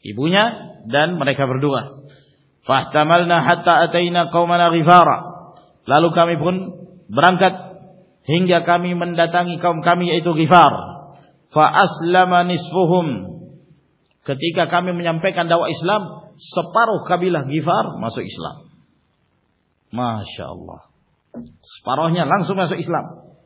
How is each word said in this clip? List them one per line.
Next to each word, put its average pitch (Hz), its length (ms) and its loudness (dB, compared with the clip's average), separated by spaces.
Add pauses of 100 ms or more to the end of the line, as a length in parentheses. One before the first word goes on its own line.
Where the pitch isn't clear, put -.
Ibunya 175 760 -2 (120)
dan 156 320 0
mereka 135 240 0
berdua. 131 600 -4 (600)
"Fahtamalna 160 800 2
hatta 170 400 2
ataina 175 480 -2
qaumana 170 400 2
Ghifara." 165 440 6 (680)
Lalu 156 280 4
kami 170 280 2
pun 180 140 -2 (560)
berangkat 175 420 4 (720)
hingga 175 400 2
kami 175 320 0
mendatangi 170 640 -2
kaum 165 240 -2
kami 175 240 2
yaitu 170 240 0
Ghifar. 151 400 6 (800)
"Fa 151 160 4 (160)
aslama 180 640 2
nisfuhum." 160 880 -2 (880)
Ketika 160 440 -2
kami 175 240 -2
menyampaikan 170 520 -2
dakwah 170 240 0
Islam, 185 680 -4
separuh 190 680 -2
kabilah 175 400 -2
Ghifar 160 560 -2
masuk 110 240 -8
Islam. - 440 -14 (1200)
Masya 110 560 -6
Allah. 87 320 -16 (800)
Separuhnya 160 640 -2
langsung 185 300 -2
masuk 185 220 -2
Islam. - 580 -8 (100)